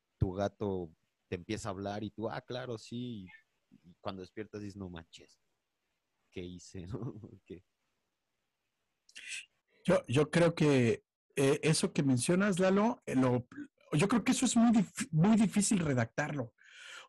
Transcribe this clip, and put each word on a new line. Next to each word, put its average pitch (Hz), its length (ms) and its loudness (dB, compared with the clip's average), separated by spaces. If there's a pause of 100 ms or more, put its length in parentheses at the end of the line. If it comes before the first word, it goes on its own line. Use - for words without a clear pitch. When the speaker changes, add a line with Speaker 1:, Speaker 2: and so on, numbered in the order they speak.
(200)
Speaker 1:
tu 92 140 -2
gato 95 580 -4 (380)
te 101 80 -4
empieza 104 320 -10
a - 20 -6
hablar 101 320 -8
y 101 80 -8
tú, 107 180 -8
"Ah, - 120 -8
claro, 123 360 -10
sí", 117 540 -12 (400)
y, - 80 -20 (120)
y - 100 -20
cuando 95 200 -10
despiertas 104 400 -14
dices, 101 160 -14
"No 98 120 -12
manches, - 520 -20 (880)
¿qué 95 120 -12
hice?", 90 440 -14
<laughs> - 0 -
¿no? 104 340 -12
Porque 95 420 -20 (2250)
Speaker 2:
Yo, 180 240 2
yo 143 220 2
creo 170 260 4
que, 131 480 4 (320)
eh, 139 280 2
eso 160 300 0
que 165 100 0
mencionas, 170 560 2
Lalo, 202 460 2
eh, 139 100 -4
lo, 127 320 2 (460)
yo 165 140 4
creo 226 160 2
que 262 80 2
eso - 140 0
es - 100 0
muy 233 160 6
dif-, - 400 0
muy 196 260 4
difícil 202 420 2
redactarlo. 143 760 -2 (560)